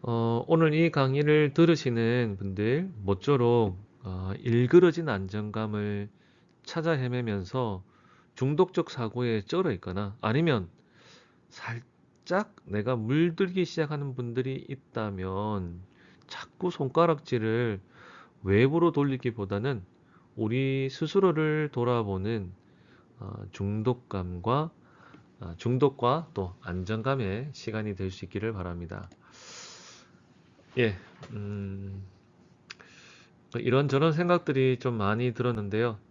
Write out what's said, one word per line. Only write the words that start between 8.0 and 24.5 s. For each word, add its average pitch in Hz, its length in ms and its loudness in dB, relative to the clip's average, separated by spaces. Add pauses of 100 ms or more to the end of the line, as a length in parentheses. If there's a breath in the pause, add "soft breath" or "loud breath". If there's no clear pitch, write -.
중독적 156 560 0
사고에 117 520 -2
쩔어 175 300 -2
있거나 98 480 -6
아니면 117 480 0 (800 soft breath)
살짝 - 1040 -6 (100)
내가 107 300 -2
물들기 165 680 2
시작하는 143 500 -4
분들이 127 540 -4
있다면 98 1160 -6 (420 soft breath)
자꾸 - 440 -8
손가락질을 123 1120 0 (600 loud breath)
외부로 139 480 6
돌리기보다는 120 960 -2 (500 soft breath)
우리 135 540 0
스스로를 156 840 2
돌아보는, 107 840 0 (640 soft breath)
어, - 140 -12 (180)
중독감과, 107 1200 -2 (680 loud breath)